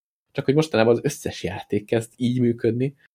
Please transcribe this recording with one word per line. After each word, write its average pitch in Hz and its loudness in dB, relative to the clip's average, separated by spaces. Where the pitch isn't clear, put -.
Csak - -6
hogy 135 2
mostanában 151 4
az 117 -4
összes - -6
játék 101 -6
kezd 113 -2
így 123 0
működni, 120 0